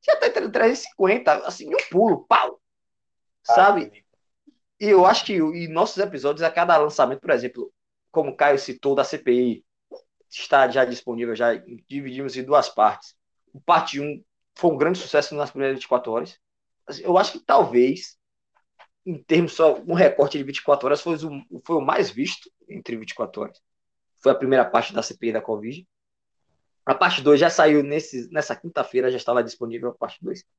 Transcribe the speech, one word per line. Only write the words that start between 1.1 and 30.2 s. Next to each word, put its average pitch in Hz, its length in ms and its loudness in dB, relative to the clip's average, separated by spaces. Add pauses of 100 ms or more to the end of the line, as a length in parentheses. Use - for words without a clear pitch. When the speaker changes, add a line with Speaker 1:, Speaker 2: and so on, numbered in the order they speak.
Speaker 1:
assim, - 240 -12
em - 40 -2
um - 40 2 (120)
pulo, 190 360 2
pau! - 340 0 (880)
Speaker 2:
Ah, 117 60 4
Speaker 1:
Sabe? 202 280 6
Speaker 2:
entendi. - 220 -18 (760)
Speaker 1:
E 208 80 -2
eu 185 180 8
acho 220 180 2
que, 214 100 -6
e 165 340 -2
nossos 165 300 -2
episódios, 151 440 -4
a 160 80 2
cada 170 260 2
lançamento, 147 440 0
por - 100 -6
exemplo, 120 420 -4 (380)
como 143 200 -2
o - 60 -12
Caio 143 220 4
citou 135 360 -4
da 135 100 0
C 143 140 -8
P 127 140 0
I, 123 320 0 (640)
está 135 400 2
já 127 160 2
disponível, 117 500 -6
já 117 200 0 (340)
dividimos 135 480 -10
em 131 80 -8
duas 135 240 2
partes. - 460 -2 (380)
O 143 80 -20
parte 151 400 0
um 147 220 -10 (320)
foi 175 160 2
um 147 60 -4
grande 165 220 0
sucesso 151 360 -2
nas 147 160 -6
primeiras 135 260 -4
vinte 131 80 -14
e - 40 -20
quatro 123 240 -2
horas. 135 260 -8 (480)
Assim, - 160 -14
eu 180 160 2
acho 208 140 0
que - 80 -14
talvez, 135 760 2 (880)
em 175 180 -8
termos 165 320 0
só, 156 220 4 (100)
um 170 80 -4
recorte 151 440 2
de 135 60 -6
vinte 135 140 -10
e - 40 -12
quatro 139 240 2
horas, 143 140 0
foi 170 160 -4
o, 147 480 -12
foi 165 120 -2
o 147 40 2
mais 143 300 -2
visto - 400 -8 (180)
entre - 280 -12
vinte 110 140 -14
e - 40 -14
quatro 107 280 -8
horas. - 180 -14 (580)
Foi 135 140 2
a - 40 2
primeira 131 280 2
parte - 280 -2
da 113 100 -4
C 110 140 -12
P 117 120 -6
I 110 40 -4
da 110 80 -4
covid. 117 460 -10 (1000)
A - 100 0
parte 175 280 0
dois 143 180 6
já 165 100 4
saiu 151 320 4
nesse, 143 480 -8
nessa 151 240 -6
quinta-feira, 127 560 -4
já 127 60 -4
está 120 160 -4
lá 123 100 2
disponível 117 480 -8
a - 40 -16
parte - 280 -10